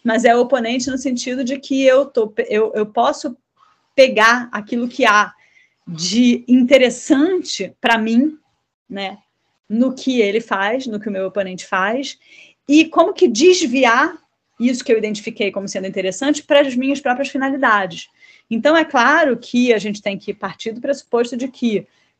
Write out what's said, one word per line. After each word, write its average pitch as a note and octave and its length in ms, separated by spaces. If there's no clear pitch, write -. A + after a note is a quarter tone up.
mas A3+ 200
é A#3+ 120
oponente A#3+ 520
no C4 100
sentido B3+ 440
de C4 160
que C4+ 240
eu C4 240
tô, A3 260
eu, G#3+ 260
eu G#3+ 120
posso B3 500
pegar A#3+ 580
aquilo A#3 360
que B3 160
há G#3 280
de G#3 600
interessante B3+ 1300
pra A#3 180
mim, A#3 400
né, G3 300
no B3+ 260
que C4 260
ele G#3 200
faz, A3+ 460
no G#3+ 140
que A3 80
o G3+ 40
meu F#3+ 140
oponente F#3 400
faz, G#3+ 520
e D4+ 160
como E4+ 280
que - 140
desviar C4+ 920
isso A#3+ 260
que B3 80
eu A3 60
identifiquei G#3+ 520
como G3 160
sendo F#3+ 220
interessante F#3+ 540
para D4 180
as C4+ 160
minhas C4+ 240
próprias C4+ 280
finalidades. B3+ 800
Então, A3+ 280
é D#4+ 80
claro C#4 520
que A#3+ 360
a A3 60
gente G#3 220
tem G3 160
que - 160
partir G3 380
do A3+ 100
pressuposto B3 560
de C4 120
que, A3 400